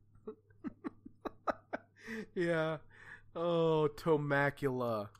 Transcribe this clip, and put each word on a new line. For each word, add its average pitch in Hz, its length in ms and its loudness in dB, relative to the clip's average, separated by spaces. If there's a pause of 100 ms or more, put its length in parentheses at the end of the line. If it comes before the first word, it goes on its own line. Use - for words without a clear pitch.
(2250)
Yeah. 160 440 0 (580)
Oh, 165 520 4
Tomacula. 139 1300 0